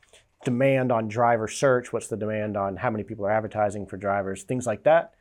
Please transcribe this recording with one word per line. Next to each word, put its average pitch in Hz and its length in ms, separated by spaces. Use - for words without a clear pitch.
demand 127 480
on 113 160
driver 117 400
search? 127 440
What's 113 160
the 117 80
demand 107 400
on 98 200
how 120 140
many 107 140
people 104 220
are 101 40
advertising 107 560
for 101 100
drivers? 98 480
Things 127 220
like 107 180
that. 160 360